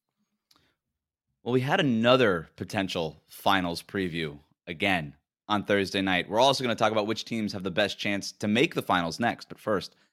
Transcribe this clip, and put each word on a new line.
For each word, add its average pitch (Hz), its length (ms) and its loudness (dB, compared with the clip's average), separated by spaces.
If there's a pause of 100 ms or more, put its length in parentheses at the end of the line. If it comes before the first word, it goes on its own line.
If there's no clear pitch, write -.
(1400)
Well, 113 80 -4
we 127 80 4
had 151 220 2
another 117 760 4
potential 92 720 -4
finals 90 560 0
preview 82 560 -4 (260)
again 85 500 -2 (340)
on 104 160 0
Thursday 98 360 2
night. 92 280 0
We're 104 100 0
also 135 240 4
gonna 117 120 -2
talk 110 180 2
about 104 140 0
which 110 180 -4
teams 110 260 -4
have 98 120 -8
the 95 80 -4
best 101 280 0
chance 101 340 -6
to - 140 -6
make 123 280 2
the 143 60 -2
finals 85 380 -2
next. 117 300 -2
But - 100 -18
first, - 380 -4 (160)